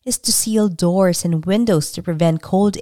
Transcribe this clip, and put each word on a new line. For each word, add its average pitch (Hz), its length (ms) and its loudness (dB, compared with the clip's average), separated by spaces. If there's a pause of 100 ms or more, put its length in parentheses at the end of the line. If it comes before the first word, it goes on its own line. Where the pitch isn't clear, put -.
is 247 140 -4
to - 140 -4
seal 214 360 0
doors 175 560 0
and 165 220 0
windows 196 460 0
to 175 100 -10
prevent 165 400 0
cold 196 400 0